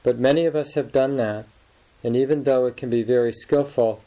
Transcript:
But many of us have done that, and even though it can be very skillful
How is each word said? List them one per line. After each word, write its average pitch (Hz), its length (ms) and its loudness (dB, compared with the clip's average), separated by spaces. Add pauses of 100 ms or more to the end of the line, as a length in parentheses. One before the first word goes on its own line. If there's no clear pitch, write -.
But 120 160 0
many 147 300 2
of 151 80 -2
us 147 180 -4
have 131 180 -4
done 135 260 0
that, 107 280 -4 (580)
and 120 120 -2
even 135 300 0
though 127 200 2
it 123 120 -4
can 127 120 -8
be 117 140 0
very 120 280 2
skillful 127 760 -2